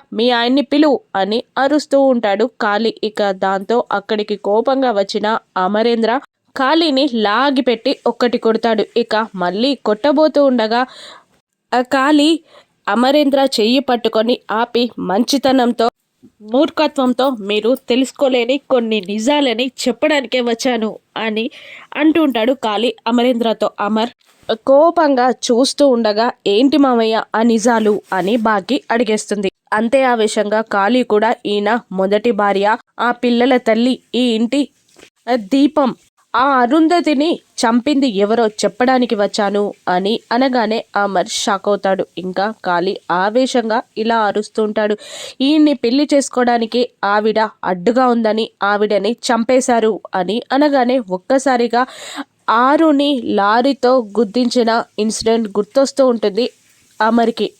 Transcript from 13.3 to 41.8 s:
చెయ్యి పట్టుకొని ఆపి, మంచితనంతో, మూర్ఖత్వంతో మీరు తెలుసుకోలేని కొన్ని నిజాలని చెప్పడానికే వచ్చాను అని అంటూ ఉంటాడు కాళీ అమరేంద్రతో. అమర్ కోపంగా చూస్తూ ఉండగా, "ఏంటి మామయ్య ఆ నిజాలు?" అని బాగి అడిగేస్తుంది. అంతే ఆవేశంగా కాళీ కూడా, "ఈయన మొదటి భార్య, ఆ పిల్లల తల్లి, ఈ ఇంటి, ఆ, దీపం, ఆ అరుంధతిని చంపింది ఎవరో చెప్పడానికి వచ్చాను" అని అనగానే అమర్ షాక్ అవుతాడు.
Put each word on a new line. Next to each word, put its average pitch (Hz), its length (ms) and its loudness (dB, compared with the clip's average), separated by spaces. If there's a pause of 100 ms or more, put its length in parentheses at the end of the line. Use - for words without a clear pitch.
చెయ్యి 233 200 2
పట్టుకొని 233 580 -2 (120)
ఆపి, 233 480 -2
మంచితనంతో, 233 920 0 (540)
మూర్ఖత్వంతో 269 880 0
మీరు 214 460 -2 (120)
తెలుసుకోలేని 254 720 0 (100)
కొన్ని 226 300 0
నిజాలని 233 720 -2 (160)
చెప్పడానికే 262 520 -2
వచ్చాను 233 580 -2 (180)
అని 220 340 -4 (460)
అంటూ 311 260 2
ఉంటాడు 240 300 0
కాళీ 226 420 -2 (120)
అమరేంద్రతో. 233 640 0 (100)
అమర్ 214 300 -2 (560)
కోపంగా 285 640 4
చూస్తూ 254 580 2
ఉండగా, 226 440 0 (140)
"ఏంటి 254 300 2
మామయ్య 226 460 2 (120)
ఆ 214 80 0
నిజాలు?" 226 600 2 (100)
అని 185 240 -2
బాగి 220 540 -2
అడిగేస్తుంది. 214 600 -2 (220)
అంతే 226 320 0
ఆవేశంగా 220 560 0
కాళీ 220 420 0
కూడా, 220 340 0 (100)
"ఈయన 208 340 -2 (120)
మొదటి 196 380 0
భార్య, 202 460 0 (240)
ఆ 233 100 0
పిల్లల 240 460 0
తల్లి, 240 420 0 (160)
ఈ 226 60 0
ఇంటి, 240 480 0 (640)
ఆ, - 20 2
దీపం, 262 600 0 (400)
ఆ 240 60 2
అరుంధతిని 294 960 2 (180)
చంపింది 262 480 0
ఎవరో 214 400 0
చెప్పడానికి 240 680 0
వచ్చాను" 202 600 -2 (140)
అని 190 320 -2 (120)
అనగానే 233 520 0 (120)
అమర్ 202 340 0
షాక్ - 380 -4
అవుతాడు. 196 380 -2 (120)